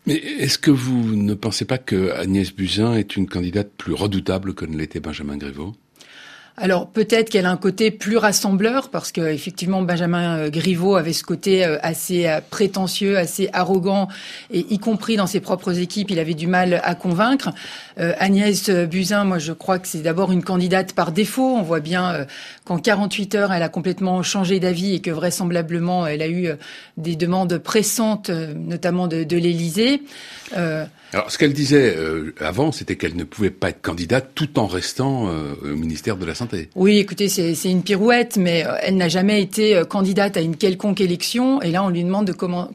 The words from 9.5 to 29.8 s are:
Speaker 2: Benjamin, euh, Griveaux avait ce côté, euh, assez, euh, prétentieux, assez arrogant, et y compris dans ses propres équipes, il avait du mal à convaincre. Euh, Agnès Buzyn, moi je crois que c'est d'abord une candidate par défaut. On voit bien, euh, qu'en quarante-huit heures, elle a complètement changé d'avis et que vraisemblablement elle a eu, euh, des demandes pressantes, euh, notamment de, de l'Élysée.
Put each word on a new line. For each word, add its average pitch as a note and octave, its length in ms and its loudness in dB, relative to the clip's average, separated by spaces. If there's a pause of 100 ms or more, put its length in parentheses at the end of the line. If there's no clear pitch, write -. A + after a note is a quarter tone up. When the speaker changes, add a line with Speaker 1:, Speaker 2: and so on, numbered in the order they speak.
Speaker 2:
Benjamin, F3 540 0
euh, D#3 140 -2
Griveaux F3 440 2
avait E3 200 2
ce - 100 -4
côté, F#3 400 2
euh, D#3 180 2
assez, E3+ 440 0
euh, D#3 220 2
prétentieux, G3 680 0
assez F#3+ 360 0
arrogant, F#3+ 560 2 (440)
et F3 160 -2
y G#3 100 0
compris A3 380 0
dans G3 100 2
ses F3+ 140 -2
propres F3+ 380 -2
équipes, F#3 320 -4
il F3 80 0
avait E3 160 0
du D#3+ 120 -4
mal F3+ 380 4
à F3 100 0
convaincre. G3+ 560 0 (480)
Euh, E3+ 200 0
Agnès G3 520 2
Buzyn, F#3 540 2
moi F#3 140 2
je D#3 140 -6
crois F#3 260 -2
que F#3 100 -10
c'est D#3+ 140 -6
d'abord F3 300 0
une F3+ 120 2
candidate F#3 480 0
par F3 200 0
défaut. B3 440 2
On A3 60 0
voit E3 180 0
bien, F3+ 320 -2
euh, D3 120 -4 (400)
qu'en F3 140 -2
quarante-huit G3+ 560 0
heures, G3+ 180 2
elle F3 100 2
a D#3+ 60 0
complètement F#3 540 -2
changé F#3+ 380 0
d'avis F3+ 340 0
et E3+ 60 0
que F3+ 100 -4
vraisemblablement E3+ 960 0
elle D3+ 160 -2
a D#3+ 60 -2
eu, F3 180 -2
euh, D#3 80 -2 (440)
des E3 180 -4
demandes F3 420 0
pressantes, G#3+ 720 0
euh, D#3+ 240 -4
notamment E3+ 540 -2
de, E3 160 -2
de D#3 120 0
l'Élysée. E3+ 640 2 (560)